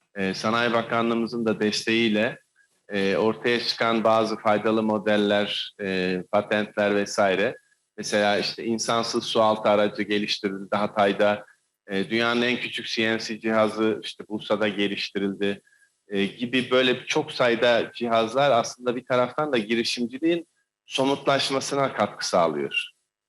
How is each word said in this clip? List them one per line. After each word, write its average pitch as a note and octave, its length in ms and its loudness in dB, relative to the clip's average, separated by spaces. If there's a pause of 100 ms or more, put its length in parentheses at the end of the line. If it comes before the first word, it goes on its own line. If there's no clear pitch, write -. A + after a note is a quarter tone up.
(160)
e, F#2+ 180 -2
Sanayi A#2 400 0
Bakanlığımızın A#2 720 0
da G#2+ 140 0
desteğiyle, A2+ 800 0 (500)
e, G2 260 0
ortaya A2 440 2
çıkan A2+ 440 0
bazı A2 340 2
faydalı A2 460 2
modeller, G#2 1000 0
e, F#2 400 -2 (100)
patentler G#2 640 0
vesaire. G2+ 640 0 (400)
Mesela G#2 400 0
işte - 280 -4
insansız A#2 580 -2
sualtı A2 460 2
aracı G#2 320 2
geliştirildi G2+ 760 -4
Hatay'da. G#2 720 0 (420)
E, G2 220 -4
dünyanın A#2 320 0
en A#2+ 160 0
küçük - 300 -8
C A2+ 280 0
N A2 40 -6
C A2 200 -8
cihazı A2 640 0
işte - 260 -14
Bursa'da G#2+ 380 -2
geliştirildi, G2+ 920 -4 (460)
e, G2+ 180 -2
gibi A#2+ 460 -4
böyle B2+ 340 2
çok D3+ 260 -4
sayıda A#2+ 640 2
cihazlar A#2 560 2
aslında A#2 440 0
bir B2+ 100 -8
taraftan C3 480 0
da B2 40 2
girişimciliğin A#2+ 880 -2 (380)
somutlaşmasına C#3 1080 0
katkı - 340 -2
sağlıyor. D#2 600 0 (400)